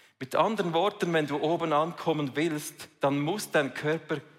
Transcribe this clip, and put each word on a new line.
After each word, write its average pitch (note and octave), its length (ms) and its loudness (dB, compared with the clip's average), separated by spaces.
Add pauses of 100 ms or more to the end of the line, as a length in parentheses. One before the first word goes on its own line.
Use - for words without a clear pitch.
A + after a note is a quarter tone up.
(200)
Mit - 160 -6
anderen F3+ 360 2
Worten, F3+ 400 0
wenn D#3 140 4
du C#3+ 120 -2
oben D#3+ 340 0
ankommen D3+ 600 0
willst, D3+ 540 -4 (120)
dann C#3+ 200 2
muss F#3+ 300 -2
dein C#3 240 2
Körper D#3 440 -2 (200)